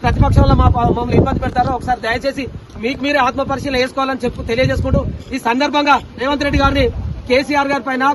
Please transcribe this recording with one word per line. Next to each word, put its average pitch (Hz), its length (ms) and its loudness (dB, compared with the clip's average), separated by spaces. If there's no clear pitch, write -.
ప్రతిపక్షంలో 262 520 4
మా 254 140 6
ప-, 247 100 4
మమ్మల్ని 240 380 0
ఇబ్బంది 262 240 2
పెడతారో 254 340 0
ఒకసారి 240 260 -4
దయచేసి 254 460 -4
మీకు 247 240 -4
మీరే 285 160 0
ఆత్మపరిశీలన 269 580 -2
చేసుకోవాలని 262 480 -2
చెప్పు, - 180 -6
తెలియజేసుకుంటూ 262 640 0
ఈ 262 60 -6
సందర్భంగా 285 640 2
రేవంత్ 277 240 -2
రెడ్డి 285 180 0
గారిని, 277 280 2
కేసీఆర్ 277 400 0
గారి 277 140 -2
పైన 262 320 0